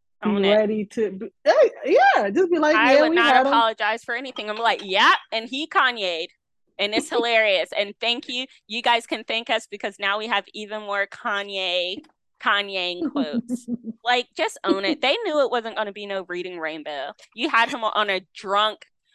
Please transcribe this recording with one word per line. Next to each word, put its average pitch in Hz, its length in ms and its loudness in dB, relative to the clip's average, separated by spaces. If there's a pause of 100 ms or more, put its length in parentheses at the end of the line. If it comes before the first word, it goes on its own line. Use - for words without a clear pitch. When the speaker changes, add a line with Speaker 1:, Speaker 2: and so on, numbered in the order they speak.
(220)
Speaker 1:
be 208 80 0
Speaker 2:
Own 202 140 2
it. 202 120 6
Speaker 1:
ready 214 360 0
to 214 180 -2
be, 190 160 -10 (180)
eh, 453 240 6 (160)
yeah, 494 460 4
just 339 200 2
be 339 80 2
like, 302 180 4
Speaker 2:
I 240 180 6
Speaker 1:
"Yeah, 285 80 2
Speaker 2:
would 311 80 4
Speaker 1:
we 320 60 2
Speaker 2:
not 233 180 6
Speaker 1:
had 254 80 8
him." 262 60 4
Speaker 2:
apologize 226 560 0
for 240 100 -6
anything. 247 340 -8
I'm 214 80 -4
like, 220 260 0
"Yep," 214 340 4 (160)
and 226 140 -4
he 269 200 -6
Kanye'd. 214 640 0 (480)
And 208 160 -2
it's 240 160 -2
Speaker 1:
<laughs> 233 60 -2
Speaker 2:
hilarious. 220 600 2
And 202 240 -2
thank 240 280 -4
you. 254 180 -8 (200)
You 220 140 -8
guys 240 260 0
can 254 180 -6
thank 226 260 -6
us 226 200 -2
because 202 280 -10
now 202 200 -2
we 220 100 -6
have 202 160 -2 (100)
even 214 280 -10
more 202 240 -4
Kanye, 190 880 -4 (460)
Kanye 196 600 -2
in 302 80 -4
quotes. 240 600 -6
Speaker 1:
<laughs> 233 40 -6 (280)
Speaker 2:
Like, 247 220 0 (100)
just 359 280 -4
own 196 200 0
it. 285 160 -2
They 269 240 2
knew 302 160 0
it 262 100 2
wasn't 226 260 -4
gonna 208 160 -4
be 208 120 -12
no 196 240 -6
reading 180 300 -8
rainbow. 151 540 -8 (220)
You 240 140 -4
had 233 220 2
him 254 140 -8
on 214 260 0
a 190 100 -2 (140)
drunk, 208 500 -2 (300)